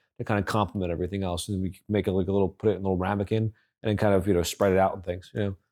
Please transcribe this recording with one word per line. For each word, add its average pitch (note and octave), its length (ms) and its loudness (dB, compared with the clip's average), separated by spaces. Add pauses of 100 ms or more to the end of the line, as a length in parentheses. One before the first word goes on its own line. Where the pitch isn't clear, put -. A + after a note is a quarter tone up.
(180)
to A#2 60 -6
kinda G2+ 180 0
complement F#2 500 -2
everything F2+ 300 -4
else. F2 260 -4
And G#2 80 -4
then F#2 60 -2
we F#2 260 -6
make G#2 180 2
it, G2+ 60 2
like, F#2+ 160 0
a G2 40 0
little, G2 180 2
put - 180 -2
it G#2 40 4
in F#2 60 -2
a - 40 -10
little F#2+ 160 0
ramekin G2+ 460 0 (380)
and A2 80 0
then G#2 60 2
kind G2+ 180 4
of, F#2 140 2
you G2 60 4
know, F2 80 4
spread G2 300 0
it F#2 60 4
out F#2+ 160 2
and G2 100 -12
things, F2+ 300 -8
you A2+ 60 -4
know. G2 160 -4 (160)